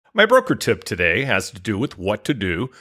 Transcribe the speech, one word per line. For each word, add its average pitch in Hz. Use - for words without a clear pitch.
My 220
broker 254
tip 104
today 87
has 104
to 85
do 104
with 127
what 98
to 151
do 98